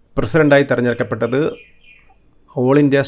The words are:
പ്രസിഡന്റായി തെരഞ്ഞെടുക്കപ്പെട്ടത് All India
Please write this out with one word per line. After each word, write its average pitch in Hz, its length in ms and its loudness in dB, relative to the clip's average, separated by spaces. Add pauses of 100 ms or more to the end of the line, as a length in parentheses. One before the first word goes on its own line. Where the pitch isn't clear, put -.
(180)
പ്രസിഡന്റായി 143 460 2
തെരഞ്ഞെടുക്കപ്പെട്ടത് 123 1080 -4 (840)
All 131 260 2
India 139 260 2